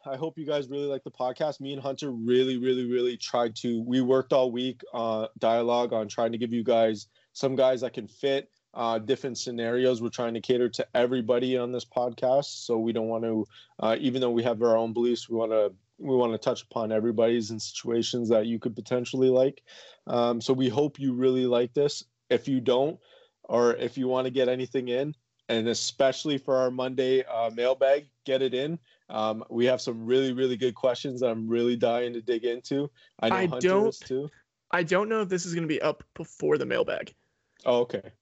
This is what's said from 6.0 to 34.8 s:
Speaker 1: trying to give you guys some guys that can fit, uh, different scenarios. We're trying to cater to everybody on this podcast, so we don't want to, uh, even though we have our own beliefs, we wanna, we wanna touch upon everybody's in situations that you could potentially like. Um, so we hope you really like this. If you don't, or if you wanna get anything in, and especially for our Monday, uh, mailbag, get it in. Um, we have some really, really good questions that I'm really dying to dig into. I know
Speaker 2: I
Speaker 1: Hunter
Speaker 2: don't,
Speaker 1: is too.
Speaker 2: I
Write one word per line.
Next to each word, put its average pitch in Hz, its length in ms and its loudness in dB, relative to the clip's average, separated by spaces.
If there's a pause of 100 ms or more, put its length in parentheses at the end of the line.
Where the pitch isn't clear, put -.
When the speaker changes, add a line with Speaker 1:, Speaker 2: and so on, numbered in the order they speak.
Speaker 1:
trying 117 240 -2
to 117 60 -6
give 117 160 -4
you 117 100 -2
guys 113 440 2 (260)
some 135 200 -2
guys 131 280 2
that 123 100 -6
can 107 160 -10
fit, 139 420 -4 (220)
uh, 113 260 -2
different 120 380 -2
scenarios. 123 640 0
We're 117 80 -4
trying 117 260 -4
to 113 60 -4
cater 123 300 2
to - 240 -6
everybody 123 640 2
on 123 120 -4
this 123 140 -6
podcast, 127 800 -2
so 117 140 0
we 113 160 0
don't 113 140 -2
want 113 160 -4
to, 110 220 0 (340)
uh, 113 200 2
even 131 220 0
though 123 80 2
we 117 140 2
have 117 180 0
our 113 140 6
own 113 180 0
beliefs, 117 340 0
we 113 80 -4
wanna, 110 320 2 (300)
we 135 180 0
wanna 117 220 2
touch 120 240 -2
upon 110 300 -4
everybody's 113 580 2
in 110 100 -8
situations 117 680 -4
that 110 160 4
you 117 120 -4
could 113 160 -6
potentially 127 540 0
like. 131 340 2 (440)
Um, 120 340 0
so 131 140 0
we 131 160 2
hope 143 280 0
you 135 140 -2
really 127 320 2
like 120 300 0
this. 143 300 0 (260)
If 123 180 0
you 131 140 0
don't, 131 360 2 (460)
or 117 300 4
if 123 240 -4
you 127 100 -2
wanna 131 220 0
get 127 180 2
anything 127 400 -2
in, 139 260 -2 (360)
and 113 180 0
especially 135 680 0
for 135 180 0
our 131 140 2
Monday, 131 540 0
uh, 117 260 -2
mailbag, 135 560 2 (180)
get 131 160 0
it 131 140 0
in. 151 240 -2 (300)
Um, 110 420 -2
we 117 140 2
have 127 160 4
some 113 260 -6
really, 131 260 2
really 127 240 0
good 117 200 -2
questions 123 440 -2
that 127 80 2
I'm 113 200 -2
really 120 260 2
dying 120 380 0
to 117 80 -8
dig 113 240 -2
into. 135 440 -2 (300)
I 113 100 0
know 185 60 2
Speaker 2:
I 185 120 0
Speaker 1:
Hunter 156 220 0
Speaker 2:
don't, 202 200 4
Speaker 1:
is - 100 -6
too. 135 320 -6 (400)
Speaker 2:
I 175 140 0